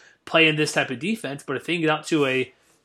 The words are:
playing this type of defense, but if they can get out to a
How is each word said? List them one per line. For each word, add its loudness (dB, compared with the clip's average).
playing 4
this 0
type 0
of -6
defense, -6
but -6
if -10
they -4
can -2
get 2
out -2
to 2
a -2